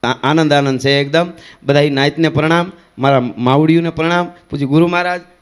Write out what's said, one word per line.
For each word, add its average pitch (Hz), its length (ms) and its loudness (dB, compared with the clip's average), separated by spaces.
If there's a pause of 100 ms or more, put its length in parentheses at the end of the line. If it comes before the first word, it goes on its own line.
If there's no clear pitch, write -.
આ-, 123 200 -2
આનંદ, 151 300 2
આનંદ 139 260 0
છે 139 220 0
એકદમ. 160 300 -2 (320)
બધાય 143 260 2
નાયતને 143 400 0
પ્રણામ, 165 420 0 (280)
મારા 135 200 2
માવડીઓને 143 720 2
પ્રણામ, 170 420 -2 (180)
પૂજ્ય 139 160 -6
ગુરુ 156 220 2
મહારાજ 175 340 -2 (200)